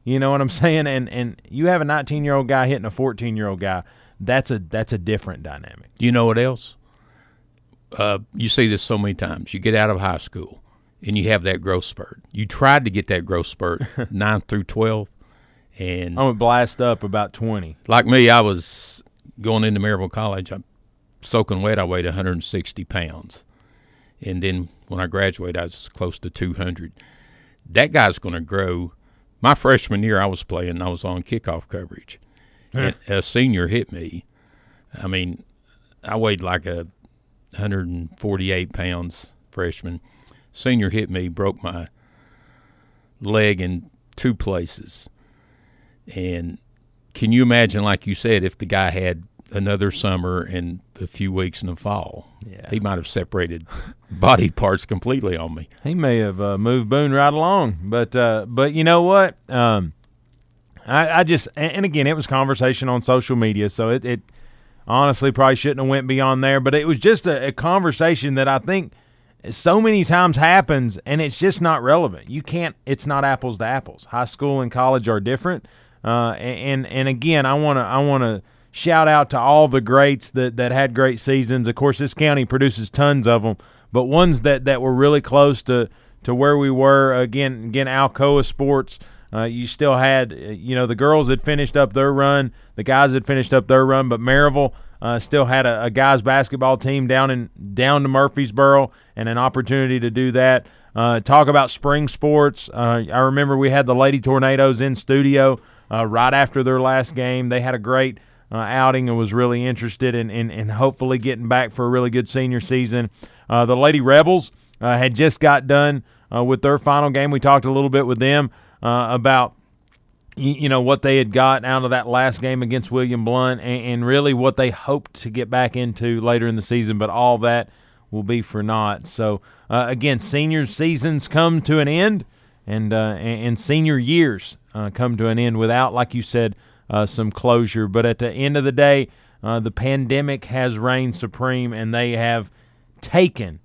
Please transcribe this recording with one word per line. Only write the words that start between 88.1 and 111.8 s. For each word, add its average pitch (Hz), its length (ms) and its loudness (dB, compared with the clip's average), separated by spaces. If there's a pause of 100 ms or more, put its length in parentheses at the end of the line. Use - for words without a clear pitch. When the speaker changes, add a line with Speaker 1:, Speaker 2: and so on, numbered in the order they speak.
Speaker 1:
Sports, 139 540 -2 (340)
uh, 110 120 -4
you 120 220 -6
still 139 300 2
had, 131 360 2
uh, 71 40 -16
you 101 380 -8
know, 127 120 0
the 117 100 -2
girls 147 320 4
had 135 120 2
finished 143 360 -2
up 135 160 4
their 135 200 2
run, 139 400 2 (220)
the 113 80 -8
guys 131 300 4
had 127 140 -2
finished 135 280 0
up 120 140 4
their 131 180 6
run, 135 220 2
but 117 120 -2
Maryville, 139 520 4 (280)
uh, 117 180 -2
still 139 260 2
had 127 220 2
a, 117 180 0
a 120 60 -2
guys 131 320 2
basketball 131 540 2
team 135 300 -2
down 131 240 2
in, 123 200 -4 (240)
down 139 280 2
to 135 60 0
Murfreesboro 139 840 4 (260)
and 113 120 -6
an 117 100 -4
opportunity 127 640 0
to 117 100 -2
do 127 220 -2
that. 127 340 4 (280)
Uh, 117 260 0
talk 139 280 6
about 139 220 4
spring 143 380 0
sports. 147 640 0
Uh, 117 400 0
I 117 60 0
remember 139 380 2
we 135 140 2
had 135 160 2
the 123 80 2
Lady 135 260 4
Tornadoes 135 600 2
in 135 140 -2
studio, 135 640 4 (320)
uh, 113 160 -2
right 117 260 2
after 139 300 2
their 127 180 2
last 131 340 0
game. 127 340 -4
They 123 120 0
had 127 140 -4
a 123 40 -6
great, 127 400 -2 (320)
uh, 110 60 -8
outing 127 520 0
and 117 100 0
was 107 160 -2
really 123 320 0
interested 120 480 -4
in, 117 160 -4
in, 117 200 -4
in 107 180 -8
hopefully 131 500 0
getting 117 300 -4
back 123 240 0
for 123 120 -4